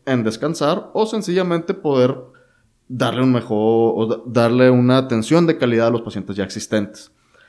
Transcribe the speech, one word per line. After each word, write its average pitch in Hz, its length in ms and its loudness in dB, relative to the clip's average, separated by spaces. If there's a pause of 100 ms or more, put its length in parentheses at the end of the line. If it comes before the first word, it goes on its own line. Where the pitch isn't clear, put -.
en 127 180 -2
descansar 147 680 -4
o 214 140 0
sencillamente 180 640 -4
poder 135 440 0 (680)
darle 123 360 -4
un 127 100 4
mejor, 113 640 2
o 113 100 0
da-, 120 200 -4
darle 120 440 4
una 127 280 4
atención 131 480 2
de 160 100 2
calidad 117 300 0
a 117 40 2
los 117 120 -2
pacientes 98 340 -10
ya 98 80 -4
existentes. - 640 -6 (380)